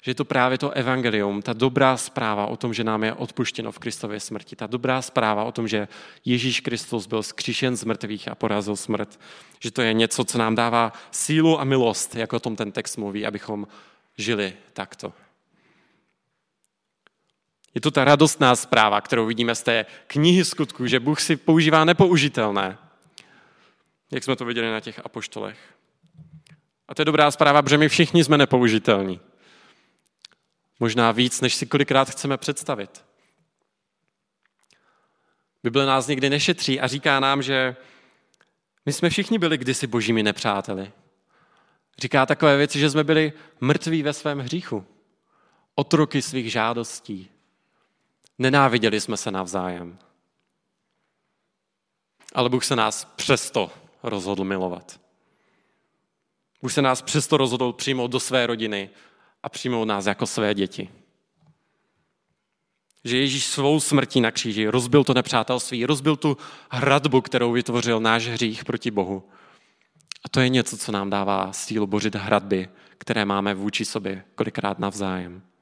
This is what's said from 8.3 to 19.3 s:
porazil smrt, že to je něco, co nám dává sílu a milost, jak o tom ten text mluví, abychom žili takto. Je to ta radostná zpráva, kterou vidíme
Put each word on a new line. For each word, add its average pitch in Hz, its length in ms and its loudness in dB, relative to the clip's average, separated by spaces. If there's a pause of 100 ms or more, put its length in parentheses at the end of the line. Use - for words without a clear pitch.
porazil 104 420 -4
smrt, - 440 -6 (400)
že 117 100 -6
to 127 120 -2
je 113 100 2
něco, 113 320 2
co - 140 -4
nám 113 160 2
dává 117 380 2 (180)
sílu 160 500 2
a 143 40 -2
milost, 131 500 0
jak 113 180 -4
o 117 80 -2
tom 110 160 -6
ten 101 160 -6
text - 240 -8
mluví, 104 300 -6
abychom 104 400 -8 (520)
žili 104 380 -4 (160)
takto. - 400 -12 (2500)
Je 120 60 -4
to 151 100 0
ta 156 140 2
radostná 143 520 6
zpráva, 107 440 4
kterou 113 260 0
vidíme 117 280 0